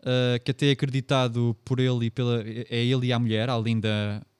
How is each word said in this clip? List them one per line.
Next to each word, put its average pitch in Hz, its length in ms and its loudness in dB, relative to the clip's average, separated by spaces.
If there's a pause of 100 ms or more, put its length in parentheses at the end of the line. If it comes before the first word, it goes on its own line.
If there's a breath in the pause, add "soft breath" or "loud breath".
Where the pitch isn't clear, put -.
eh, 123 400 2
que 143 60 -2
até 143 160 0
é 143 40 4
acreditado 127 920 0
por 127 140 -2
ele 127 260 2
e 110 60 -2
pela, 120 340 -2
é 117 400 -4
ele 123 220 0
e 123 60 2
a 117 40 0
mulher, 113 320 0
a 123 80 0
Linda 107 640 -2 (180)